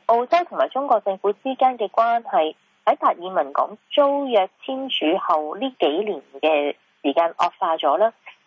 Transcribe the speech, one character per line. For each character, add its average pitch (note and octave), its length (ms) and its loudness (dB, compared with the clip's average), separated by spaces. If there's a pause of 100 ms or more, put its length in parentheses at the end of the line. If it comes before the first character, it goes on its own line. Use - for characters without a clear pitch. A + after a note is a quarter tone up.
澳 A#3 220 2
洲 E4+ 180 2
同 G#3 120 -12
埋 C#3 120 2
中 C#4 180 -4
國 A#3 120 2
政 F#3+ 180 -4
府 G3+ 160 -2
之 C4 220 -6
間 C4 220 2
嘅 G#3 120 -4
關 A#3 320 0
係 F3 340 0 (300)
喺 B3 100 2
達 D4+ 120 0
爾 F#3 260 -2
文 C#3+ 200 -2
港 D#3 240 -2 (120)
租 C#4+ 380 2
約 G3+ 220 2 (140)
簽 C4+ 260 -8
署 D4+ 280 0
後 D#3 400 -2
呢 B3+ 220 -6
幾 E3 80 2
年 E3 340 -2 (180)
嘅 D3 360 0 (280)
時 C#3 100 0
間 E3+ 200 0
惡 - 240 0
化 E3+ 200 -2
咗 D#3 200 0
啦， A3 160 2 (340)